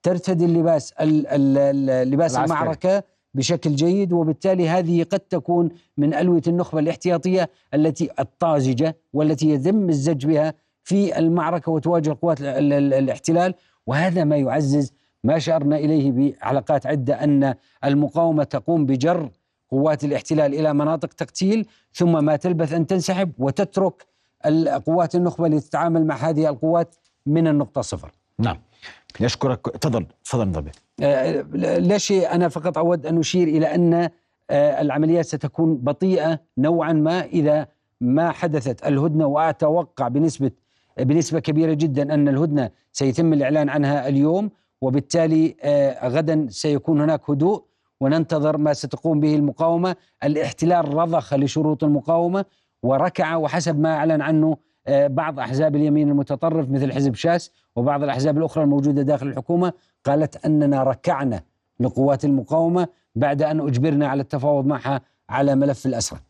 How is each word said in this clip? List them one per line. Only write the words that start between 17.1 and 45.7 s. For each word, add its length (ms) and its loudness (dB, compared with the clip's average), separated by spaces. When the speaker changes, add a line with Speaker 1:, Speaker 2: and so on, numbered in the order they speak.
Speaker 1:
أن 320 2
المقاومة 580 2
تقوم 420 -2
بجر 440 0
قوات 300 0
الاحتلال 500 0
إلى 200 0
مناطق 340 0
تقتيل، 600 -4
ثم 320 2
ما 100 2
تلبث 380 -2
أن 140 0
تنسحب 520 -2
وتترك 680 -2
القوات 720 0
النخبة 320 0
لتتعامل 580 0
مع 100 -2
هذه 340 0
القوات 460 -2
من 220 2
النقطة 340 0
صفر. 300 -10
Speaker 2:
نعم، 180 -2
يشكرك. 480 -2
تفضل، 380 -4
تفضل 220 -2
نظام 160 -6
بيه. 80 -12
Speaker 1:
آه، 300 0
لا، 260 -2
لا 180 2
شيء، 340 0
أنا 160 0
فقط 300 -4
أود 280 0
أن 140 0
أشير 280 0
إلى 280 0
أن، 180 4
آه، 880 -2
العمليات 440 0
ستكون 500 -2
بطيئة 640 0
نوعًا 360 2
ما 320 2
إذا 420 0
ما 300 2
حدثت 560 -4
الهدنة، 380 0
وأتوقع 840 0
بنسبة، 440 0
بنسبة 420 0
كبيرة 340 0
جدًا 400 -2
أن 140 2
الهدنة 420 0
سيتم 420 0
الإعلان 360 0
عنها 380 0
اليوم، 420 0
وبالتالي، 800 0
آه، 460 0